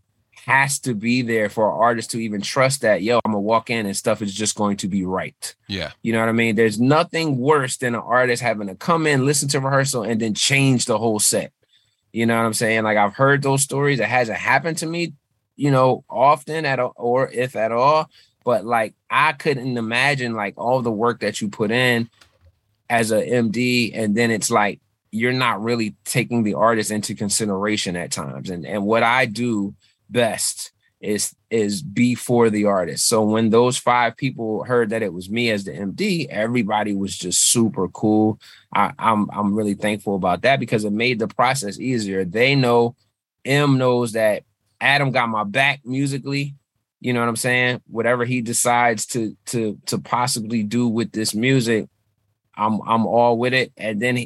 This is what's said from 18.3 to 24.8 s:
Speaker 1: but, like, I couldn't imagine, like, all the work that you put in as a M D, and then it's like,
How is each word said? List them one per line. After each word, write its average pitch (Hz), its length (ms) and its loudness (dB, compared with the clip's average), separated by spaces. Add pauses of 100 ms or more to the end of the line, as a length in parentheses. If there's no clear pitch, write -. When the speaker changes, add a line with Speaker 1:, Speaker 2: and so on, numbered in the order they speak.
Speaker 1:
but, 110 180 2
like, 113 300 0 (160)
I 147 240 2
couldn't 135 440 -2
imagine, 123 560 0
like, 104 220 -4
all 123 260 0
the 117 80 -2
work 113 300 0
that 104 220 -4
you 107 80 -2
put 104 220 -2
in 120 380 2 (800)
as 117 220 0
a 107 100 4
M 117 300 0
D, 123 420 0
and 107 220 0
then 117 160 4
it's 104 180 -2
like, 104 300 0 (320)